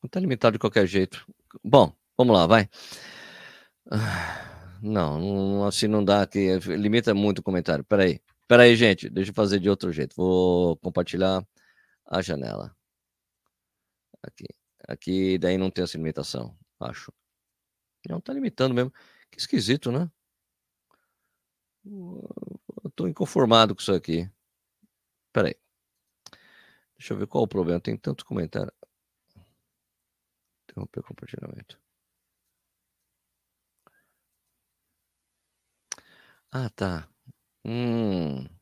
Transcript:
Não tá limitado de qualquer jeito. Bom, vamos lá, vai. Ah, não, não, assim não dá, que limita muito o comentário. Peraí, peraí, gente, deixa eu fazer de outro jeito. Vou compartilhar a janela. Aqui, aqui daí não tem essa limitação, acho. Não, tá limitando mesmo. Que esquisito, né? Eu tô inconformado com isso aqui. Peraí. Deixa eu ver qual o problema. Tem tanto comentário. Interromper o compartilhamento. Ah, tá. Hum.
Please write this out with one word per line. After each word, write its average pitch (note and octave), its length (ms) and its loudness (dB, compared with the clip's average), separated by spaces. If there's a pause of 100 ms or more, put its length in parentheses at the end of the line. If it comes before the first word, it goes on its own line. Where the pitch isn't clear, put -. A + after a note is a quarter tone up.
Não - 60 -12
tá F#3 120 -4
limitado B2+ 340 2
de - 40 -6
qualquer G#2 280 2
jeito. F#2+ 400 -2 (360)
Bom, A2 320 6 (220)
vamos B2 200 6
lá, E2+ 100 6
vai. G2+ 220 6 (1200)
Ah, F#2 920 -8
não, F2 380 0
não, G2 460 0
assim G2+ 220 -2
não G#2+ 160 2
dá, G2+ 220 4
que F#2+ 320 0
limita G#2 560 0
muito G2+ 260 0
o - 20 -14
comentário. E2+ 420 -2
Peraí, F#2+ 360 2 (280)
peraí, A#2+ 280 10
gente, A2+ 340 2
deixa F#2+ 200 -2
eu F#2+ 40 -14
fazer G2+ 260 2
de F2+ 80 0
outro F#2 240 0
jeito. D2 240 -6
Vou F2+ 600 2
compartilhar F#2 680 -2 (640)
a F2+ 160 -4
janela. A#1+ 520 -8 (1500)
Aqui, - 240 -20 (420)
aqui F#2+ 500 -2
daí F2+ 200 0
não F#2+ 120 -2
tem F2+ 140 -4
essa - 120 -10
limitação, C2+ 600 -8 (240)
acho. - 320 -14 (960)
Não, E3+ 120 -6
tá B3+ 120 -12
limitando G3+ 420 -4
mesmo. B2+ 180 -2 (380)
Que - 80 -20
esquisito, A#2+ 540 -2
né? D#3+ 180 -4 (2750)
Eu - 100 -8
tô - 120 -6
inconformado A2+ 680 4
com - 60 -14
isso - 120 -2
aqui. E2+ 380 -2 (1000)
Peraí. G#2 220 0 (1400)
Deixa - 180 -10
eu G2+ 40 -10
ver G2+ 80 -6
qual - 180 0
o - 40 -4
problema. F2 320 -2
Tem A2 160 -6
tanto - 280 -8
comentário. - 480 -8 (1900)
Interromper - 360 -14
o - 40 -14
compartilhamento. - 760 -18 (4000)
Ah, C3 180 -6
tá. F2 380 -6 (560)
Hum. G#2 840 -4 (140)